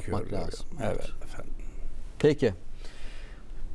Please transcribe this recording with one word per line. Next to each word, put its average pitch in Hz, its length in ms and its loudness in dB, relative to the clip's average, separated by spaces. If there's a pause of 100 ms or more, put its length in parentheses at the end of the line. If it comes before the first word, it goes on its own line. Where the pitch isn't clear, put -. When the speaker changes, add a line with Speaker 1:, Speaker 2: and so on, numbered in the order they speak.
Speaker 1:
yapmak - 260 0
Speaker 2:
diyor. 95 120 0
Speaker 1:
lazım. - 240 -2 (180)
Speaker 2:
Evet 101 160 2
Speaker 1:
Evet. - 100 2 (140)
Speaker 2:
efendim. - 300 0 (680)
Speaker 1:
Peki. 135 340 6 (1200)